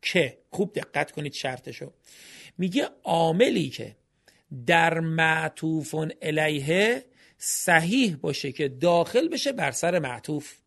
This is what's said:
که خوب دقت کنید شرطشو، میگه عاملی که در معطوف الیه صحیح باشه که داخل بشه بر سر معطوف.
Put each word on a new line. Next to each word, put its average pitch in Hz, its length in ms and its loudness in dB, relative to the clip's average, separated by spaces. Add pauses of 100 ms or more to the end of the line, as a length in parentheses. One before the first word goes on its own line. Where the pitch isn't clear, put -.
که 156 360 0 (120)
خوب - 240 -4
دقت - 380 -4
کنید 147 220 -10
شرطشو، 131 600 -10 (640)
میگه 185 320 0 (140)
عاملی 165 640 2
که 110 260 -12 (720)
در 165 340 4
معطوف 160 960 0 (260)
الیه 156 840 0 (320)
صحیح 180 760 2
باشه 139 360 -4
که 143 160 -2
داخل 170 600 2
بشه 285 240 -2
بر 160 200 -2
سر 175 280 0
معطوف. 139 540 -6 (140)